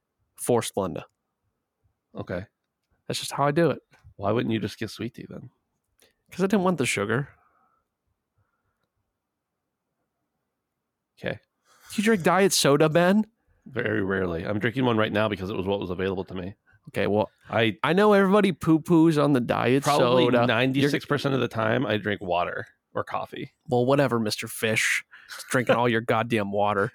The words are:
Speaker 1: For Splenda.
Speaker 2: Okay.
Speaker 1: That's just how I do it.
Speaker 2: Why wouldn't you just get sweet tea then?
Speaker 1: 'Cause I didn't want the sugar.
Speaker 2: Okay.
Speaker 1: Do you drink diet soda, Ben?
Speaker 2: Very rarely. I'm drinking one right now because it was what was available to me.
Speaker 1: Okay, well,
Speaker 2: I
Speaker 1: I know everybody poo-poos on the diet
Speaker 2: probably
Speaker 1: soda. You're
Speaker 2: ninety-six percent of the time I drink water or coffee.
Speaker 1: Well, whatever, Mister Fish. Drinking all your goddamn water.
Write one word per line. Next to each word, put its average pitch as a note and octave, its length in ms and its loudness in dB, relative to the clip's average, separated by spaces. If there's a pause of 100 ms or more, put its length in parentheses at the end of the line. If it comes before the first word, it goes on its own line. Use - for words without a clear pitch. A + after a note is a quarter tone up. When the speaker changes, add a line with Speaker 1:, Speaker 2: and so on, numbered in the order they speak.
(340)
Speaker 1:
For A#2+ 260 0
Splenda. F#2+ 440 -6 (1120)
Speaker 2:
Okay. G2 300 -10 (600)
Speaker 1:
That's - 140 -6
just - 100 -10
how C#3 140 -4
I D3 80 0
do D#3+ 180 2
it. - 80 -4 (380)
Speaker 2:
Why G2+ 160 -2
wouldn't A2+ 200 -2
you A2 60 0
just G2+ 220 -6
get G#2+ 100 -8
sweet - 240 -10
tea F2+ 160 -16
then? A#2 200 -16 (840)
Speaker 1:
'Cause F3 100 -6
I G3 60 0
didn't G3 160 2
want F3+ 140 0
the B2+ 80 0
sugar. A2 420 -2 (4000)
Speaker 2:
Okay. - 200 -8 (560)
Speaker 1:
Do - 20 -8
you G#3 80 -2
drink G#3+ 180 2
diet F#3 300 4
soda, D#3 360 4
Ben? F3 360 4 (420)
Speaker 2:
Very A2+ 360 -2
rarely. F#2 420 -2
I'm G#2+ 140 -4
drinking B2 260 -2
one A#2 120 2
right G#2+ 160 0
now G#2+ 160 2
because F#2+ 220 -4
it A2 60 -6
was F#2 100 -4
what G2 140 -2
was F2+ 100 -8
available F#2 340 -4
to F#2 100 -16
me. F#2+ 200 -10 (340)
Speaker 1:
Okay, G2+ 180 -4
well, G2+ 240 0 (180)
Speaker 2:
I A2 340 0
Speaker 1:
I D3+ 120 0
know G#3 180 4
everybody G3 400 4
poo-poos D#3+ 720 2
on C#3+ 100 2
the B2 80 4
diet A#2+ 440 0
Speaker 2:
probably B2+ 420 4
Speaker 1:
soda. A#2+ 120 2
You're A#2+ 80 2
Speaker 2:
ninety-six C3 600 0
percent C#3 280 -2
of B2 60 0
the A#2+ 80 -2
time A2+ 380 -2
I G#2+ 100 0
drink G#2 240 -4
water F2 460 -4 (260)
or - 120 -4
coffee. - 480 -10 (160)
Speaker 1:
Well, B2 180 2
whatever, C3 340 2
Mister A2 280 -6
Fish. - 540 -2 (480)
Drinking B2+ 260 2
all A#2+ 120 2
your A2+ 140 2
goddamn A2+ 500 0
water. G2+ 420 0